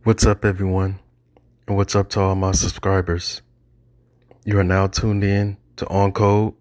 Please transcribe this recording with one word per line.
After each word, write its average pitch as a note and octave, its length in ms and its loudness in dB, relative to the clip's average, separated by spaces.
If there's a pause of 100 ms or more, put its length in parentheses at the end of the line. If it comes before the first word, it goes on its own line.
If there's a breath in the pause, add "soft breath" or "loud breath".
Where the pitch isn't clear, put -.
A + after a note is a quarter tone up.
(100)
What's A2 160 4
up, G#2 180 2
everyone? F#2+ 540 -2 (680)
And G2+ 80 -2
what's G2 180 0
up G2 160 0
to G#2 100 -2
all F#2+ 140 2
my F#2+ 160 -2
subscribers? F#2 920 -2 (1000)
You G#2 140 0
are F#2+ 60 4
now F#2+ 240 2
tuned G#2 340 -2
in G2+ 340 0 (200)
to - 100 -8
On G2 240 2
Code G#2 500 0